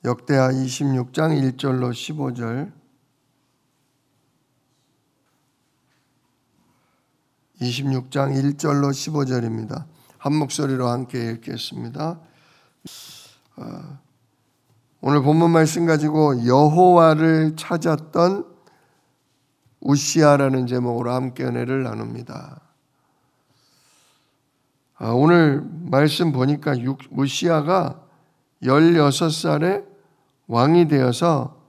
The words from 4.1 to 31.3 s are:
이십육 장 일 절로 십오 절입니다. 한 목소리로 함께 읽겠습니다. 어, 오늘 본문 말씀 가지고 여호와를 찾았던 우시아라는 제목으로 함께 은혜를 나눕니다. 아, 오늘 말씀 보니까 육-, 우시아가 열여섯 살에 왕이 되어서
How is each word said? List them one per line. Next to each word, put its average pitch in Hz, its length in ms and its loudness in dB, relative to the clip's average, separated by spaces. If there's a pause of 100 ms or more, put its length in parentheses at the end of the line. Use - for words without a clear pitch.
이십육 131 500 -4
장 139 220 -2
일 139 240 -2
절로 143 360 -2
십오 147 340 -6
절입니다. 113 600 -6 (300)
한 143 180 -4
목소리로 135 540 -2
함께 120 440 -6
읽겠습니다. 135 840 -10 (1400)
어, - 420 -18 (1040)
오늘 139 180 2
본문 160 300 4
말씀 160 340 4
가지고 151 640 2
여호와를 156 1080 4
찾았던 170 920 -2 (1300)
우시아라는 139 840 2
제목으로 120 460 -4
함께 127 320 -6
은혜를 123 380 -4
나눕니다. 117 800 -12 (2250)
아, 113 140 -6
오늘 147 520 4
말씀 151 680 0
보니까 139 460 -2
육-, 131 200 -6 (120)
우시아가 156 880 -2 (640)
열여섯 156 680 4
살에 165 540 -2 (640)
왕이 151 400 4
되어서 135 680 0 (120)